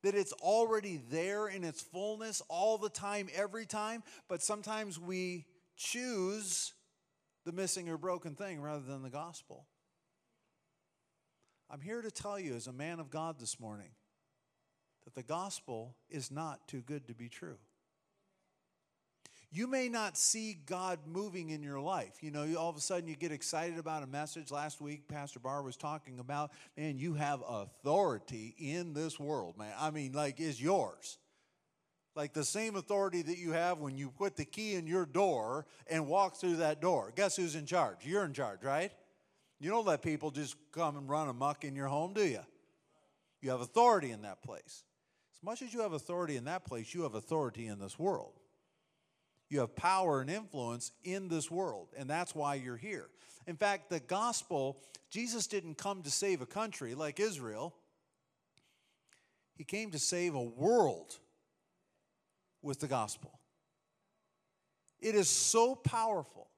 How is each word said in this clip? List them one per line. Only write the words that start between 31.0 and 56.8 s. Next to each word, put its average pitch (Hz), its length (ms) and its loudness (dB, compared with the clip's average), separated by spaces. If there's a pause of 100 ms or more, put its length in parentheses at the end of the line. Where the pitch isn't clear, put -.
Like 147 180 -2
the 151 100 0
same 214 300 0
authority 190 480 2
that 170 160 -2
you 175 140 -2
have 170 260 4
when 139 180 -4
you 139 140 -4
put 190 260 -2
the 151 80 -2
key 214 300 -4
in 175 120 -2
your 175 200 2
door 143 580 4 (220)
and 160 220 2
walk 190 280 4
through 180 200 4
that 151 260 4
door. 135 320 4
Guess 196 220 4
who's 170 180 0
in 151 120 -4
charge? 135 380 2
You're 190 200 2
in 143 100 -4
charge, 110 300 -2
right? 147 280 2 (680)
You 147 100 -2
don't 220 160 4
let 160 160 6
people 151 300 0
just 143 240 -6 (160)
come 156 240 0
and 139 120 -8
run 147 200 2
amok 139 360 0
in 139 120 -4
your 139 120 0
home, 156 260 0
do 208 120 6
you? 117 140 2 (1000)
You 131 100 -2
have 127 100 2
authority 185 500 6
in 107 120 -8
that 98 200 -10
place. - 400 -12 (560)
As - 40 -20
much 220 200 -6
as 233 100 -10
you 240 80 -2
have 208 120 2
authority 160 440 -2
in 120 80 -4
that 175 220 -4
place, 113 260 -6
you 170 120 -2
have 110 100 -2
authority 117 540 0
in 101 100 -6
this 98 180 -8
world. 175 360 0 (1160)
You 147 120 2
have 113 160 0
power 175 440 4
and 131 80 -4
influence 151 600 -4 (140)
in 185 240 -4
this 165 240 0
world, 139 440 -4
and 135 140 -6
that's 170 240 -2
why 143 220 0
you're 127 200 -6
here. 165 300 -6 (400)
In 175 80 -6
fact, 202 360 2
the 165 100 0
gospel, 180 840 0 (260)
Jesus 233 380 -2
didn't 165 320 -2
come 196 240 -2
to 143 80 -4
save 185 300 2
a 123 60 -4
country 165 500 -4